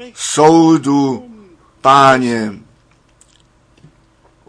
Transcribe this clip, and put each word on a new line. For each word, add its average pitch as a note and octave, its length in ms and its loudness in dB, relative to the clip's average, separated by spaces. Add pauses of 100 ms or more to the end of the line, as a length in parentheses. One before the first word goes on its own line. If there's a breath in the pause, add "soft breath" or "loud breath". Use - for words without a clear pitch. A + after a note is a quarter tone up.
(140)
soudu D#3+ 1160 0 (520)
Páně.“ B2+ 720 0 (2000)